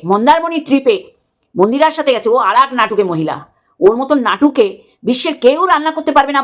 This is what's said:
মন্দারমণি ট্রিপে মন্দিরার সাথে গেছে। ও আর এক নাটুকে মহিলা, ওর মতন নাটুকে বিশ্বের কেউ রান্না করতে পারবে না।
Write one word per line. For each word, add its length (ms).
মন্দারমণি 560
ট্রিপে 520
মন্দিরার 340
সাথে 220
গেছে। 160
ও 80
আর 200
এক 160
নাটুকে 320
মহিলা, 400
ওর 160
মতন 220
নাটুকে 640
বিশ্বের 320
কেউ 320
রান্না 240
করতে 220
পারবে 200
না। 100